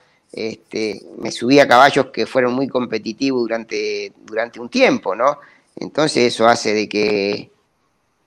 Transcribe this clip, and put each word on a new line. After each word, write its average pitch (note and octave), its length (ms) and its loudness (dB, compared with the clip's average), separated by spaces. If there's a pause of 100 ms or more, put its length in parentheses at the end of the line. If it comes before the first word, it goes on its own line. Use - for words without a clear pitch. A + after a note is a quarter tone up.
(320)
este, A2 680 -8 (160)
me - 140 -8
subí C3+ 280 4
a C3+ 80 6
caballos C3+ 400 6
que A2 200 -6
fueron B2 260 0
muy C3 140 -2
competitivos A#2+ 760 -4
durante, G#2+ 720 -6 (120)
durante A2+ 340 -6
un A#2+ 100 -14
tiempo, C#3+ 460 0
¿no? C3 240 0 (360)
Entonces B2 580 -2
eso A2+ 140 2
hace A#2 260 2
de G#2+ 140 -2
que, G#2 640 -2 (760)